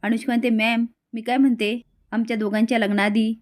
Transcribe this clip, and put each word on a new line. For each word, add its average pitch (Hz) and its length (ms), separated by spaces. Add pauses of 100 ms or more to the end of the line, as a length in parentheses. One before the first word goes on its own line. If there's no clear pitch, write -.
अनुष्का 220 280
म्हणते, 233 180
"मॅम, 226 360 (280)
मी 226 80
काय 240 160
म्हणते, 233 440 (300)
आमच्या 226 260
दोघांच्या 214 420
लग्नाआधी 208 640